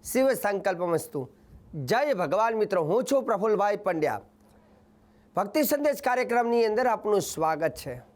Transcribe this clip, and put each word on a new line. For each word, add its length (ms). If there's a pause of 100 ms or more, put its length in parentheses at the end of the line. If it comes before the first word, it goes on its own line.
શિવ 280
સંકલ્પમસ્તુ. 960 (460)
જય 400
ભગવાન 420
મિત્રો, 280
હું 200
છું 180
પ્રફુલભાઈ 540
પંડ્યા. 440 (1160)
ભક્તિ 260
સંદેશ 400
કાર્યક્રમની 640
અંદર 220
આપનું 340
સ્વાગત 540
છે. 280 (140)